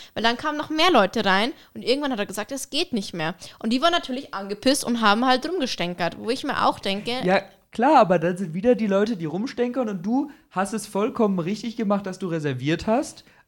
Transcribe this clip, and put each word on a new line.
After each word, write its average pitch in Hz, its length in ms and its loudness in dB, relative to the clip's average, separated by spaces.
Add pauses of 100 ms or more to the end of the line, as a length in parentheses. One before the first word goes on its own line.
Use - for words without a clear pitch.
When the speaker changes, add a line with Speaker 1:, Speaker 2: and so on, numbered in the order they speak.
(120)
Speaker 1:
weil - 100 -6
dann 233 140 2
kamen 302 220 -4
noch 294 120 -6
mehr 320 220 4
Leute 214 320 4
rein 196 280 2 (200)
und 220 100 -14
irgendwann 277 300 0
hat 226 80 -4
er 202 60 -4
gesagt, 208 260 -8
es - 180 -8
geht 277 220 -4
nicht 196 220 -4
mehr. 165 200 -4 (240)
Und 226 140 -2
die 254 100 2
waren 339 100 4
natürlich 285 420 -4
angepisst 202 500 -2
und 233 160 -2
haben 220 260 4
halt 262 220 2
rumgestänkert, 180 720 -4
wo 208 120 -4
ich 269 140 -4
mir 247 220 0
auch - 120 2
denke 202 320 -4 (140)
Speaker 2:
Ja, 185 180 2 (300)
klar, 277 260 4
aber 180 220 6
da 175 160 -2
sind 175 180 -6
wieder 208 220 4
die 220 100 0
Leute, 208 300 2
die 165 80 -6
rumstänkern 240 640 -2
und 185 180 -6
du 262 240 0 (200)
hast 196 240 -2
es 214 120 -6
vollkommen 202 540 0
richtig 220 360 -4
gemacht, 202 300 0
dass 185 140 -8
du 196 80 -4
reserviert 151 580 -2
hast, 262 380 0 (240)